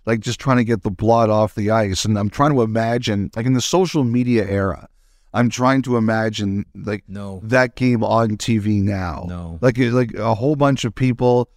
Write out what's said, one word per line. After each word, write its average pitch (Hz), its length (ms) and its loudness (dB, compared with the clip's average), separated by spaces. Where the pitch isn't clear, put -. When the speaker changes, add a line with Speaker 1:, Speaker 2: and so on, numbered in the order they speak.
Speaker 1:
Like, 113 140 0
just 120 200 -6
trying 131 180 2
to 120 80 2
get 113 180 0
the 104 80 -2
blood 110 400 2
off 107 240 2
the 107 160 -2
ice. 104 340 0
And 107 140 0
I'm 104 100 -2
trying 147 240 2
to 127 80 4
imagine, 113 760 -2
like, 113 120 -4
in 131 60 4
the 123 80 2
social 170 420 0
media 120 440 0
era, 98 400 -2
I'm 120 140 2
trying 131 340 2
to 123 140 0
imagine, 110 640 -2
like, 104 320 -8
Speaker 2:
No. 98 380 -12
Speaker 1:
that 127 300 2
game 123 280 2
on 110 340 0
T 113 220 0
V 104 220 0
now. 95 460 -4
Speaker 2:
No. 85 340 -10
Speaker 1:
Like, 123 180 2
like, 123 340 0
a 110 220 -2
whole 135 200 0
bunch 139 300 0
of 113 80 -4
people, 123 640 2